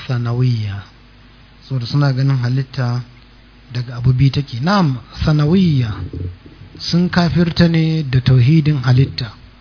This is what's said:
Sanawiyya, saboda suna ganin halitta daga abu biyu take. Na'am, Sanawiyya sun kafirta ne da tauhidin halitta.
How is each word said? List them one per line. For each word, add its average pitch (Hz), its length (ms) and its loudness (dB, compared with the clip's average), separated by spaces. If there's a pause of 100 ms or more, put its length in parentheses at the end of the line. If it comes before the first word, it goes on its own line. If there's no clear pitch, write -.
Sanawiyya, 120 760 -2 (760)
saboda 127 240 -6
suna 143 280 0
ganin 135 280 0
halitta 123 640 -4 (680)
daga 123 260 -8
abu 123 160 2
biyu 131 180 4
take. 135 300 -6
Na'am, 165 360 2 (260)
Sanawiyya 151 680 2 (840)
sun 175 300 -2
kafirta 170 600 2
ne 160 340 0
da 131 160 0
tauhidin 139 640 4
halitta. 123 480 0 (300)